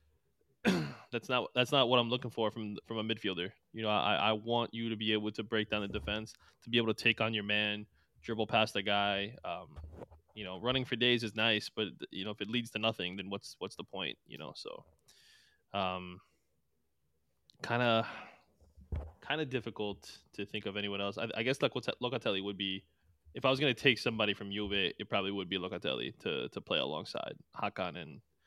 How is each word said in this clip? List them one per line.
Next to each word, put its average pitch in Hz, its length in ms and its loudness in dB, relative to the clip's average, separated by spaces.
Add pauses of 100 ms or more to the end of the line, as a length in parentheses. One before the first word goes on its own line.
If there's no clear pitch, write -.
(640)
<clears throat> 160 460 0
that's 120 180 -2
not, 123 240 2
that's 123 180 2
not 135 160 8
what 127 120 8
I'm 117 100 4
looking 123 220 -2
for 110 180 2
from, 104 280 -6 (100)
from 113 100 -4
a 110 60 0
midfielder. 98 480 -2 (220)
You 110 100 -6
know, 107 60 2
I, 101 260 4
I 98 160 4
want 117 420 0
you 113 160 -4
to 110 60 -2
be 107 180 2
able 107 200 2
to 110 100 -4
break 107 260 0
down 107 140 0
the 101 40 -2
defense, 104 460 -4 (300)
to 113 80 -14
be 117 60 6
able 113 140 4
to - 120 -2
take 113 180 4
on 113 140 2
your 104 80 -2
man, 104 420 0 (360)
dribble 110 260 0
past 110 260 4
the 101 80 0
guy. 101 640 2
Um, 90 240 -6 (680)
you 107 100 -8
know, 92 140 -8
running 127 260 2
for 135 100 -4
days 120 280 6
is 104 120 -4
nice, 110 400 2
but, 107 140 -2 (200)
you 95 160 -6
know, 107 60 -4
if 104 100 -6
it 101 60 -6
leads 117 240 -4
to 107 80 -6
nothing, 98 380 0
then 95 120 -8
what's, - 300 -8
what's 95 160 -8
the 90 80 -8
point? 85 420 -6
You 57 140 -14
know, 76 160 -10
so, - 280 -12 (920)
um, 92 460 -4 (1400)
kinda, 117 460 4 (1200)
kinda 151 180 0
difficult 107 640 -4 (240)
to 101 120 -6
think 107 200 -6
of 101 120 -4
anyone 101 240 -2
else. 101 160 -2
I, 113 180 -2
I 117 80 0
guess 131 160 0
Locate-, - 420 0
Locatelli 117 420 0
would 101 140 -4
be, 95 260 -4 (520)
if - 100 -2
I 131 40 6
was 135 100 4
gonna 139 160 4
take 131 240 6
somebody 110 340 2
from 98 180 -10
Juve, 101 200 -2 (260)
it 98 100 -8
probably 101 240 0
would 95 180 -2
be 95 100 0
Locatelli 85 600 -2
to, 67 300 -2
to - 120 -10
play 82 180 0
alongside 76 560 -4 (200)
Hakan 87 460 -4
and, 73 200 -14 (260)